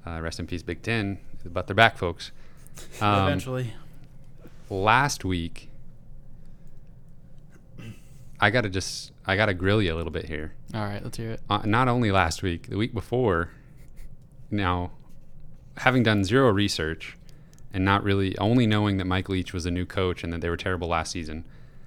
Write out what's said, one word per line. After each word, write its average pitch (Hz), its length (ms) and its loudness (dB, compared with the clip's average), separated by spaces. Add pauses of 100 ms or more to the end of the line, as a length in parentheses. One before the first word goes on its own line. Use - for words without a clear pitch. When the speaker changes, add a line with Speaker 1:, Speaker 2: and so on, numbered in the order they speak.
Speaker 1:
Uh, 82 160 -6
rest 82 180 -4
in 85 80 -6
peace, 85 160 -6
Big 82 180 -6
Ten. 101 380 -2 (260)
But 87 220 -4
they're 98 80 -2
back, 113 220 8
folks. - 340 -4 (720)
Um, 202 260 6
Speaker 2:
Eventually. 127 460 -2 (960)
Speaker 1:
last 110 540 4
week, 87 460 -2 (2750)
I 107 100 6
gotta 110 200 4
just, - 420 -4 (140)
I 95 100 4
gotta 104 180 4
grill 95 280 4
you 85 120 2
a - 20 0
little 80 160 -2
bit 82 140 -4
here. 76 280 -6 (200)
Speaker 2:
All 110 80 -2
right, 104 220 -4
let's - 140 -8
hear 113 140 -6
it. - 180 -8
Speaker 1:
Uh, 104 160 2
not 117 220 4
only 120 240 4
last 90 320 4
week, 87 260 -2
the 92 80 -4
week 117 160 0
before. 101 560 2 (1040)
Now, 90 400 2 (840)
having 127 260 4
done 107 200 4
zero 120 280 6
research 95 640 0 (560)
and 95 120 0
not 101 180 6
really, 98 340 2
only 113 300 4
knowing 104 300 4
that 92 80 -2
Mike 92 240 0
Leach 92 240 -2
was 85 120 -4
a 87 60 0
new 87 140 0
coach 92 380 -2
and 85 100 -4
that 82 80 -4
they 85 80 -2
were 85 80 0
terrible 90 300 -2
last 82 240 0
season, 80 340 -8 (420)